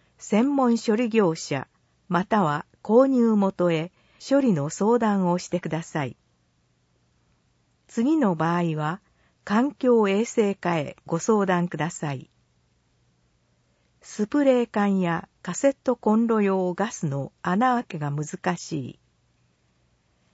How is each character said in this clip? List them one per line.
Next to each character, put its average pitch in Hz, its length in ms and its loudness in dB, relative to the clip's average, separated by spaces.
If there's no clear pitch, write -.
専 262 380 0
門 240 220 2
処 220 180 0
理 233 140 0
業 202 260 2
者、 - 320 -8
ま 180 180 -2
た 214 160 0
は 151 240 0
購 240 240 6
入 233 300 2
元 190 360 0
へ 165 200 -2
処 277 140 4
理 240 120 4
の 143 160 -2
相 226 300 0
談 202 300 0
を 175 80 2
し - 120 -10
て 180 100 -2
く 165 100 -10
だ 156 140 -6
さ 147 220 -6
い。 - 100 -10
次 277 300 0
の 202 180 2
場 165 220 0
合 170 200 0
は、 151 240 -6
環 233 300 0
境 233 340 4
衛 196 180 0
生 202 300 0
課 175 220 -2
へ 139 180 -6
ご 165 140 -2
相 208 260 2
談 175 220 2
く 160 100 -8
だ 151 120 -2
さ 147 240 -8
い。 131 160 -12
ス - 260 -6
プ 294 160 0
レ 254 200 4
ー - 60 -8
缶 202 300 0
や 170 300 -4
カ 175 120 -8
セ 277 160 2
ッ 269 120 -4
ト 247 140 0
コ 214 200 0
ン 226 120 2
ロ 220 140 2
用 190 320 0
ガ 196 180 -4
ス - 160 -6
の 139 240 -6
穴 233 340 0
開 240 100 -2
け 160 140 -10
が 147 120 -4
難 151 460 -6
し - 160 -14
い。 131 260 -10